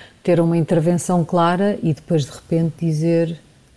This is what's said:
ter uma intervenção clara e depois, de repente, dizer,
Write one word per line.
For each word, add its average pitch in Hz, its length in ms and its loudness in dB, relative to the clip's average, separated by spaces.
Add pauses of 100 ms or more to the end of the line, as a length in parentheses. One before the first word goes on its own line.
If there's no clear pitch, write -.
(240)
ter 170 160 2
uma 170 180 2
intervenção 170 680 0
clara 180 560 0
e 160 140 0
depois, 156 300 -2
de - 80 -12
repente, 165 520 -4
dizer, 165 540 0 (380)